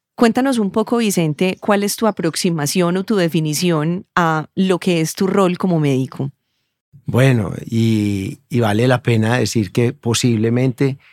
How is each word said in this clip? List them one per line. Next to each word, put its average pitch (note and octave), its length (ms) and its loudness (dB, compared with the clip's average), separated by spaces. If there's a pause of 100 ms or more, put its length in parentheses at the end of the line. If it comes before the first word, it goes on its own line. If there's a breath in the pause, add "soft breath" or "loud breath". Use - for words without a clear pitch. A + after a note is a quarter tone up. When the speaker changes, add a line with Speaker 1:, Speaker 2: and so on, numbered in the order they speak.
(140)
Speaker 1:
Cuéntanos B3 460 2
un G3 120 -2
poco, A3 260 0
Vicente, F#3 640 0
¿cuál G3+ 240 0
es G3+ 120 -2
tu A#3 120 -2
aproximación E3+ 880 -2
o F#3+ 60 -4
tu G#3+ 120 -2
definición E3 920 -2 (100)
a D#3+ 400 0
lo F#3 240 0
que E3+ 220 0
es D#3+ 120 -4
tu G3 140 -2
rol F#3 320 2
como F3 200 0
médico? C#3 520 -2 (760)
Speaker 2:
Bueno, A#2+ 480 2 (120)
y, G#2 720 0 (100)
y A#2+ 100 -2
vale A2 280 2
la B2+ 160 2
pena A2+ 340 2
decir G#2+ 340 -2
que A#2+ 220 0
posiblemente, A#2+ 1040 0 (160 loud breath)